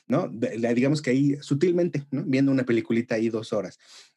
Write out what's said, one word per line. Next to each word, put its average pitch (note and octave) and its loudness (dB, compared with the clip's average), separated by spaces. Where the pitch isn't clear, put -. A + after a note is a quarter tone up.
¿no? F3 0
De, A2+ -6
de, A#2 0
digamos C#3+ 2
que B2 0
ahí C#3 2
sutilmente, F3 0
¿no? C#3+ -4
Viendo C3+ 2
una B2+ 2
peliculita A#2 0
ahí A2+ 0
dos A2 -6
horas. F#2 -4